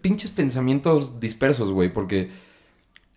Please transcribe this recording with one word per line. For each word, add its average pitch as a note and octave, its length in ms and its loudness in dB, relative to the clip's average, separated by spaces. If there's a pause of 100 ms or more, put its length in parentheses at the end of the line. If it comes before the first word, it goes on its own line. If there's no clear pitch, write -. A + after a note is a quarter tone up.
pinches G3 300 -2
pensamientos C3+ 880 0
dispersos, A2+ 520 0
güey, F2+ 220 2
porque, F#2+ 360 -2 (880)